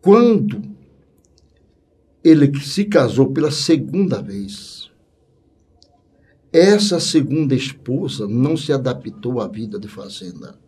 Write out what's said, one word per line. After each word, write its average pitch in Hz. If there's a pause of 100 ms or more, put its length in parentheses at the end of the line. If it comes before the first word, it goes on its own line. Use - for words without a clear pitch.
Quando 220 (1600)
ele 143
se -
casou 135
pela 147
segunda 147
vez, - (1700)
essa 190
segunda 143
esposa 127
não 131
se 151
adaptou 123
à 104
vida 104
de 104
fazenda. - (120)